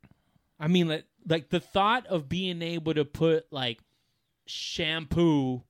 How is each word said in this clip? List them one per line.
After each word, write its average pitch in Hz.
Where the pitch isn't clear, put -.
I 151
mean, 175
like, 156
like, 160
the 180
thought 214
of 165
being 175
able 165
to 151
put, 160
like, 127
shampoo 156